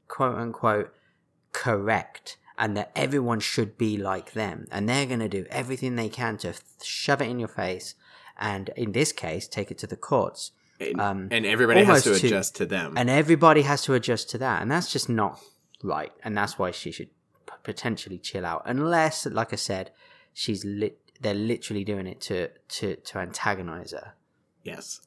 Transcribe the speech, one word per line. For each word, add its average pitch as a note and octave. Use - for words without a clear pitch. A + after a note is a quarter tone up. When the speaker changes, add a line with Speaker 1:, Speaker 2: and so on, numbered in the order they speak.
Speaker 1:
quote B2+
unquote A2+
correct -
and G#2+
that -
everyone C3
should -
be A2
like F#2+
them. G2+
And G2+
they're C3+
gonna A#2
do F#2+
everything B2+
they A2+
can A2+
to F2
th-, -
shove -
it A#2
in B2
your A2
face. F#2
And G2
in G#2+
this C3+
case, E2+
take G2+
it F#2+
to -
the F#2
courts. -
Speaker 2:
And, -
Speaker 1:
Um, G2
Speaker 2:
and A2+
everybody A2+
has C#3
to A#2+
Speaker 1:
almost G2
to C3
Speaker 2:
adjust F#2+
to F#2
them. E2+
Speaker 1:
And B2
everybody D#3
has C#3+
to C#3
adjust A#2+
to A#2+
that. B2
And A2
that's F3
just -
not A2
right. D2+
And G#2+
that's G2+
why F#2
she -
should -
p-, -
potentially G2+
chill F#2
out. E2
Unless, D#3
like A2+
I -
said, -
she's G2
lit-, G2+
they're G#2+
literally G#2+
doing G2
it -
to, F2+
to, -
to -
antagonize F2+
her. -
Speaker 2:
Yes, -